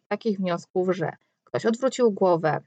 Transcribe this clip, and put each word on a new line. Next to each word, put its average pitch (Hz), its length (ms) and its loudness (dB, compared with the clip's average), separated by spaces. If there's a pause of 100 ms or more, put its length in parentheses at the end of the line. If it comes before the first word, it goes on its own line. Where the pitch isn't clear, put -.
takich 208 300 -2
wniosków, 185 580 -2
że 208 180 -4 (300)
ktoś - 220 -6
odwrócił 233 460 2
głowę 170 560 2